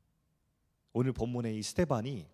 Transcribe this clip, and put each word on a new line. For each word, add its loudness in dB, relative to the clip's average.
오늘 2
본문의 -2
이 -4
스데반이 0